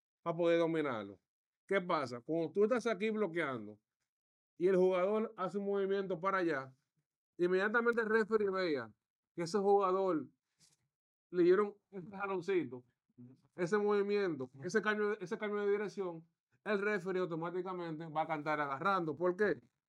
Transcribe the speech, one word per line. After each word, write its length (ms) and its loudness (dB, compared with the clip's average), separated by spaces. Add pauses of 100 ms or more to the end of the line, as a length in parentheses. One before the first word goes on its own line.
(220)
para 140 -4
poder 220 4
dominarlo. 600 0 (480)
¿Qué 140 2
pasa? 400 -4
Cuando 300 -4
tú 140 2
estás 220 0
aquí 240 0
bloqueando 680 -4 (800)
y 100 2
el 80 4
jugador 600 2
hace 220 -4
un 80 -4
movimiento 520 0
para 200 0
allá, 340 0 (640)
inmediatamente 640 2
el 80 -2
referee 420 2
vea 400 -2 (440)
que 80 -6
ese 160 0
jugador 680 4 (1040)
le 120 2
dieron 320 4 (180)
ese 180 -12
jaloncito, 720 -2 (720)
ese 220 0
movimiento, 720 0 (120)
ese 200 0
cambio, 380 0
ese 180 -6
cambio 220 -4
de 100 0
dirección, 520 -4 (420)
el 160 -2
referee 400 -2
automáticamente 840 -4
va 160 -4
a 40 -2
cantar 340 -2
agarrando. 560 -2
¿Por 200 0
qué? 220 0 (300)